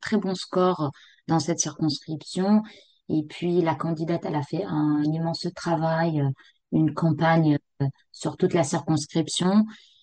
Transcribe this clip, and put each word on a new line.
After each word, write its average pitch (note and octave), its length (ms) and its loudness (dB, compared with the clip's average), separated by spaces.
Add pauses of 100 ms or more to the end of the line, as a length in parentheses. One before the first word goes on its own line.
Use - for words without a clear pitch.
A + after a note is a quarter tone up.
très - 160 -2
bons F#3+ 180 0
scores F#3 560 0 (380)
dans E3 100 2
cette D#3+ 220 -2
circonscription. D#3+ 1040 0 (460)
Et D#3 200 -2
puis, F3 320 0
la E3 140 2
candidate, E3 500 -4
elle - 120 -4
a D3 60 -2
fait D#3+ 220 -4
un D3+ 400 0
immense E3 500 -2
travail, D#3+ 640 0
euh, C#3 80 2 (440)
une D#3 220 2
campagne, D#3+ 640 2 (240)
euh, C#3 40 2 (260)
sur - 240 -8
toute F3+ 180 2
la E3+ 100 2
circonscription. E3 1000 0 (380)